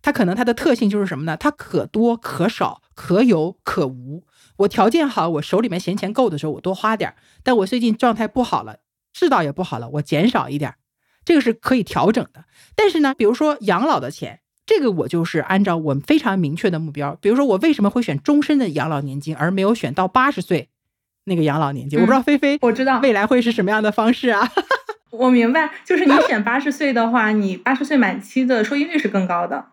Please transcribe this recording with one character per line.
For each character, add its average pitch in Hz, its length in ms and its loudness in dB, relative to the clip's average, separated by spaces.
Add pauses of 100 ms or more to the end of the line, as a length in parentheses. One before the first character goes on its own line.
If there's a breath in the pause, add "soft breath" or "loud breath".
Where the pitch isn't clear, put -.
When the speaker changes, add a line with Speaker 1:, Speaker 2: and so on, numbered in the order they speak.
Speaker 1:
它 294 100 0
可 214 140 2
能 180 100 0
它 247 80 -2
的 233 100 0
特 269 200 2
性 226 160 0
就 208 100 -2
是 196 60 -2
什 160 140 -8
么 156 60 -8
呢？ 160 120 -4
它 294 140 -2
可 - 340 -6
多 233 320 0
可 180 320 -4
少， - 320 -6 (140)
可 190 260 0
有 185 420 2
可 160 220 -2
无。 131 380 -12 (340 soft breath)
我 202 100 2
条 202 220 4
件 320 180 2
好， 175 220 -2
我 151 120 -2
手 185 180 -2
里 233 100 -2
面 170 100 -4
闲 180 160 -4
钱 196 160 -6
够 240 180 0
的 151 80 -4
时 156 80 -6
候， 151 80 -4
我 - 80 -12
多 185 120 -4
花 220 240 -2
点 185 120 -6
儿。 - 60 -16 (280 soft breath)
但 254 140 2
我 190 80 2
最 247 140 -4
近 226 160 2
状 233 200 2
态 220 120 -2
不 247 160 -2
好 127 200 -2
了， 110 140 -18 (360)
世 349 160 0
道 208 140 4
也 143 80 -2
不 175 100 -8
好 156 180 -6
了， 120 100 -12
我 147 120 -4
减 160 280 2
少 139 180 -2
一 143 120 -6
点 139 100 -6
儿， - 80 -18 (480)
这 349 80 2
个 285 80 6
是 226 120 0
可 - 220 -2
以 233 60 0
调 175 300 0
整 226 200 0
的。 - 140 -20 (300 soft breath)
但 427 120 4
是 330 120 2
呢， 269 180 2
比 226 80 2
如 220 80 4
说 294 280 0
养 196 220 2
老 277 160 2
的 135 120 -6
钱， - 300 -14 (240)
这 427 140 4
个 254 120 2
我 147 160 -2
就 165 180 0
是 165 140 -2
按 196 240 2
照 175 140 0
我 147 180 -2 (100)
非 302 140 4
常 196 180 -2
明 156 180 -2
确 196 140 0
的 165 80 -2
目 156 140 -6
标， 147 280 -8
比 196 100 0
如 233 60 4
说 277 120 2
我 190 100 2
为 302 160 2
什 208 100 0
么 202 60 2
会 240 140 -2
选 143 160 -4
终 294 240 2
身 294 160 0
的 214 100 0
养 147 180 -4
老 143 140 -4
年 139 180 -8
金， 156 160 -6
而 156 140 0
没 190 140 0
有 214 100 2
选 139 180 -4
到 190 160 0
八 254 220 2
十 285 100 -4
岁 160 300 -4 (540)
那 190 120 -4
个 165 60 0
养 151 180 2
老 143 120 0
年 135 180 -10
金？ 147 80 -2
Speaker 2:
嗯， 233 40 4
Speaker 1:
我 226 40 6
不 220 60 2
知 269 40 4
道 262 60 2
菲 294 160 0
菲 285 240 0
Speaker 2:
我 240 100 2
知 262 140 -2
道。 262 140 2
Speaker 1:
未 269 120 2
来 202 140 2
会 247 160 2
是 233 100 0
什 214 140 0
么 202 60 0
样 214 100 0
的 214 100 2
方 226 220 2
式 247 160 -2
啊？ 220 220 2 (300)
<laughs> - 280 -16
Speaker 2:
我 254 220 2
明 240 200 4
白， 311 200 0 (120 loud breath)
就 359 140 0
是 370 80 2
你 277 80 6 (140)
选 208 160 -2
八 233 160 0
十 277 120 -4
岁 277 220 -2
的 226 160 2
话， 226 220 2
你 196 260 0
八 262 160 -2
十 262 100 -2
岁 285 140 0
满 190 240 0
期 262 240 -2
的 247 180 2
收 285 120 -2
益 285 80 0
率 320 160 -2
是 - 80 -4
更 185 200 0
高 175 200 -2
的 - 260 -8